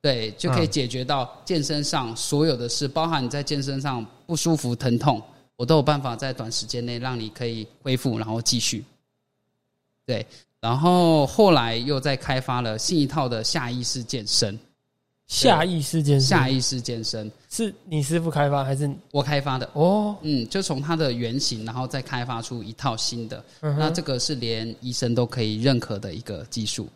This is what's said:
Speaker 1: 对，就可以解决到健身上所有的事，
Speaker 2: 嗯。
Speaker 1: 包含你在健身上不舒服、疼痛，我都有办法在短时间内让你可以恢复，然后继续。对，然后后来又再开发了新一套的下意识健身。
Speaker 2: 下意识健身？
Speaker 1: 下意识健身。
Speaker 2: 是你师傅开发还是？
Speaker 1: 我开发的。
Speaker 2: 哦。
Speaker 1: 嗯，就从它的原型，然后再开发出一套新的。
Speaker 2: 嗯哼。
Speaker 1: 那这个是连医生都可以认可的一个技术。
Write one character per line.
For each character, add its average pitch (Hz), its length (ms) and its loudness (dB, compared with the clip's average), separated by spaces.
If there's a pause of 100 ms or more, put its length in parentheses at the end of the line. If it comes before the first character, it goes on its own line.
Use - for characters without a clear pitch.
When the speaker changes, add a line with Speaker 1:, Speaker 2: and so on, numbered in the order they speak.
Speaker 1:
对， 117 360 0
就 135 140 0
可 127 100 4
以 - 60 2
解 127 200 0
决 127 160 -4
到 131 260 0 (160)
健 160 180 0
身 147 200 -2
上 123 320 -2
所 147 300 0
有 147 100 4
的 120 120 -6
事， 139 200 -2
Speaker 2:
嗯。 131 40 -4
Speaker 1:
包 160 160 0
含 151 160 0
你 120 60 -2
在 143 120 -4
健 143 200 -2
身 135 200 -4
上 127 240 -4 (200)
不 170 100 -2
舒 165 200 4
服、 120 200 -2
疼 120 240 2
痛， 123 220 2 (340)
我 120 100 -4
都 156 120 6
有 143 40 6
办 143 200 2
法 123 140 -4
在 131 180 -4
短 113 180 -8
时 - 140 -4
间 120 200 -6
内 120 140 -6
让 127 200 -4
你 110 100 -6
可 123 160 -8
以 113 220 -6 (140)
恢 131 140 2
复， 127 220 0
然 110 100 -4
后 113 140 -2
继 120 180 2
续。 - 240 -2 (1200)
对， 113 180 -4 (360)
然 117 180 0
后 165 480 6
后 202 260 6
来 117 260 4
又 135 220 0
再 135 160 0
开 131 240 -2
发 123 220 -2
了 110 160 -2
新 165 220 2
一 139 80 4
套 143 200 0
的 113 160 -4
下 123 280 -2
意 123 120 -4
识 120 200 -4
健 110 240 -6
身。 107 300 2 (720)
Speaker 2:
下 175 380 4
意 175 160 0
识 156 220 0
健 139 180 6
身？ 135 60 2
Speaker 1:
下 139 200 4
意 131 140 2
识 127 180 -2
健 117 240 -6
身。 107 280 -6 (180)
Speaker 2:
是 214 240 -4 (120)
你 151 180 -2
师 160 180 0
傅 165 80 -2
开 147 180 2
发 139 160 2
还 135 120 0
是？ 147 120 -2 (220)
Speaker 1:
我 143 140 0
开 143 180 0
发 135 160 -2
的。 127 160 -6
Speaker 2:
哦。 202 480 2
Speaker 1:
嗯， 139 260 0
就 196 140 -2
从 147 180 -2
它 160 160 0
的 151 160 2
原 120 280 -2
型， 113 260 -2
然 113 80 -6
后 127 140 -4
再 135 120 -6
开 127 240 -6
发 117 200 -6
出 120 180 -8
一 101 120 -10
套 120 220 -2
新 113 320 -4
的。 107 160 -12 (180)
Speaker 2:
嗯 151 120 0
哼。 147 60 2
Speaker 1:
那 156 100 2
这 165 140 0
个 127 160 -2
是 151 160 -2
连 113 460 -4
医 127 120 -6
生 117 220 0
都 123 100 4
可 120 160 -4
以 107 220 0
认 131 160 4
可 107 180 -4
的 98 160 -8
一 - 80 -8
个 92 300 -10
技 113 120 -4
术。 104 320 -4